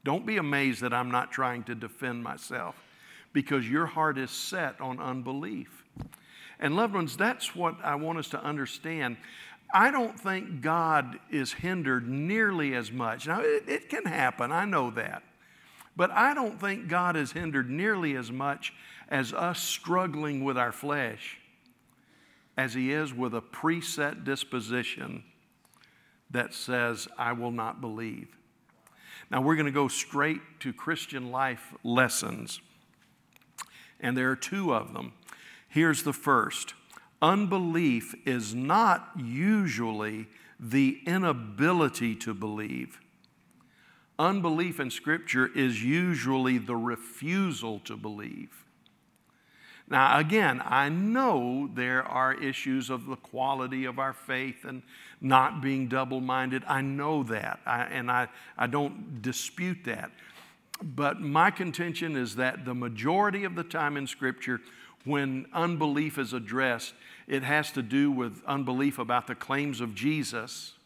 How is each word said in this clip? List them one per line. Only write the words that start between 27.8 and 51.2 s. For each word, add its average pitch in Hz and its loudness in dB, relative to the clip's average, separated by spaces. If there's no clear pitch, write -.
believe." 113 -8
Now, 131 0
we're 156 4
gonna 147 2
go 139 4
straight - -2
to 127 -6
Christian 131 -6
life 127 -2
lessons, - 2
and 127 0
there 127 2
are 131 0
two 185 -2
of 110 -2
them. 62 -10
Here's 156 4
the 147 2
first. - 2
Unbelief 165 4
is 117 -2
not 175 4
usually 117 0
the 131 4
inability 143 2
to 113 -6
believe. 104 -6
Unbelief 170 2
in 131 -2
Scripture 147 0
is 127 0
usually 131 2
the 117 -2
refusal 120 -2
to 107 -10
believe. - -10
Now, 135 8
again, 156 4
I 139 4
know 165 2